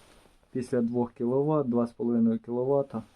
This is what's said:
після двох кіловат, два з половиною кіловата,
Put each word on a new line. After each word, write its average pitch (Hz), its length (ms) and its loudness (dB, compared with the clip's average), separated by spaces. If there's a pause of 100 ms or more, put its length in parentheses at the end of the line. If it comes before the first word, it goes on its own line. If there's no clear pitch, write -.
(520)
після 123 300 -2
двох 120 320 -2
кіловат, 139 560 0
два 120 180 2
з - 40 -16
половиною 117 480 2
кіловата, 127 640 -2 (120)